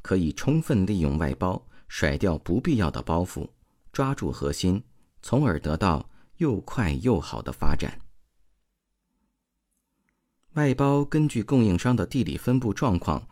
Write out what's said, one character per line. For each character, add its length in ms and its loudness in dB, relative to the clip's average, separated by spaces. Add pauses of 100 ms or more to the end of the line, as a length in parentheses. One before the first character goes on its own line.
可 160 0
以 140 0
充 280 0
分 280 0
利 140 -2
用 180 0
外 160 -2
包， 320 -4 (200)
甩 300 -2
掉 180 0
不 240 -2
必 180 0
要 120 0
的 100 -6
包 240 -2
袱， 240 -8 (460)
抓 220 -2
住 160 -4
核 200 -4
心， 320 0 (380)
从 240 0
而 140 0
得 180 -2
到 320 0 (280)
又 220 0
快 320 -2
又 260 2
好 240 -8
的 80 -12
发 280 4
展。 200 -4 (2500)
外 180 2
包 320 2
根 240 2
据 120 -2
供 220 4
应 160 4
商 160 2
的 100 0
地 200 -2
理 120 -4
分 220 0
布 140 -2
状 260 0
况 320 -4